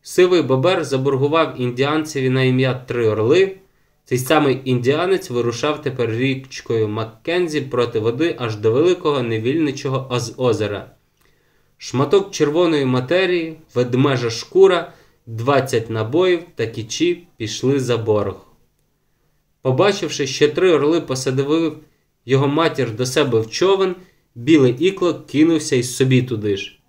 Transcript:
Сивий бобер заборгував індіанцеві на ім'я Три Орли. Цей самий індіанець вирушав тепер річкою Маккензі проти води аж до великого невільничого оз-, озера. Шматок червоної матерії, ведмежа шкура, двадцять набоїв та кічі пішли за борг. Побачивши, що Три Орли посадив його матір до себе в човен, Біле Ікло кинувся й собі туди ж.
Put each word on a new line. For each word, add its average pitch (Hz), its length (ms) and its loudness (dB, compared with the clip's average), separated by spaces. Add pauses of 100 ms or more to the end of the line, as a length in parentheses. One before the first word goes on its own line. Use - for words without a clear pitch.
Сивий 180 400 4
бобер 143 420 2
заборгував 135 760 0
індіанцеві 135 680 -2
на 131 140 2
ім'я 127 300 2 (140)
Три 120 220 0
Орли. 147 480 2 (500)
Цей 127 100 -2
самий 135 480 0
індіанець 143 640 0
вирушав 120 520 -2
тепер 120 300 -4
річкою 120 760 -2
Маккензі 151 760 -4
проти 120 380 -2
води 127 400 -2
аж 110 160 -4
до 110 160 0
великого 151 520 2
невільничого 131 880 -2
оз-, 113 260 -4
озера. 104 540 -2 (840)
Шматок 143 540 0
червоної 151 540 2
матерії, 160 720 0 (180)
ведмежа 123 540 2
шкура, - 640 2 (320)
двадцять 120 640 -2
набоїв 160 540 0 (120)
та 113 120 -4
кічі 170 600 -4 (100)
пішли 127 420 -2
за 120 180 -2
борг. 104 380 0 (1300)
Побачивши, 147 680 -2
що 147 220 2
Три 175 220 2
Орли 156 300 2
посадив 143 760 -2 (480)
його 135 220 2
матір 143 480 0
до 127 100 -2
себе 127 340 2
в 110 100 -4
човен, 190 460 0 (400)
Біле 127 340 4
Ікло 175 440 0
кинувся 156 600 0
й 120 80 2
собі 127 400 2
туди 104 340 -4
ж. - 320 -14